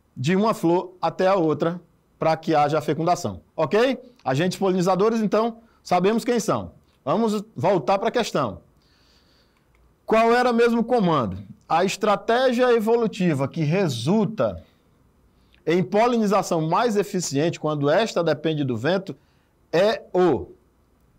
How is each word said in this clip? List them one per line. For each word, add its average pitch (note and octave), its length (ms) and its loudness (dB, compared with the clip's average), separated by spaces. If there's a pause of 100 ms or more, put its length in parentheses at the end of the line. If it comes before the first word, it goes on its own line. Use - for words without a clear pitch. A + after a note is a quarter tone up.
(160)
de D3 180 -2
uma G#3+ 180 2
flor F3 480 0
até E3 260 -2
a G3 100 4
outra D#3+ 440 -2 (380)
para D#3+ 180 0
que D#3 180 -2
haja D3 240 2
a C#3+ 40 -2
fecundação, D#3+ 580 -2 (160)
ok? G#3 420 0 (260)
Agentes D#3 340 -2
polinizadores, F#3+ 640 0
então, A3 380 -2 (240)
sabemos F#3+ 420 0
quem A#3+ 160 0
são. A2 320 -4 (320)
Vamos G#3 380 0 (140)
voltar F#3+ 420 0
pra A#3 120 -4
questão. C#3+ 500 -4 (1400)
Qual A3+ 300 2
era B3 180 2
mesmo A#3 280 2
o - 40 -2
comando? E3 540 0 (280)
A E3+ 180 0
estratégia A#3 880 0
evolutiva G#3+ 760 0
que E3 140 -6
resulta D3 1000 0 (1000)
em F3 180 2
polinização G#3 800 2
mais G3+ 360 0
eficiente E3+ 640 -2
quando D3 280 -2
esta G3 340 2
depende D#3 420 -2
do B2+ 120 -2
vento D#3+ 400 -4 (560)
é G3+ 300 2 (100)
o... E3 360 2 (720)